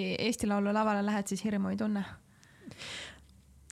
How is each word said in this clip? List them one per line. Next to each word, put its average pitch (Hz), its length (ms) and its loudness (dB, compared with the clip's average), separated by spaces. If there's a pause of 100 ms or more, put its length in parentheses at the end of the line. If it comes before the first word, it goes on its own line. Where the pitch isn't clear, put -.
(180)
Eesti 226 320 0
Laulu 202 240 2
lavale 214 320 4
lähed, 208 240 0
siis 196 160 -2
hirmu 202 240 0
ei 196 80 0
tunne? 214 240 2 (1700)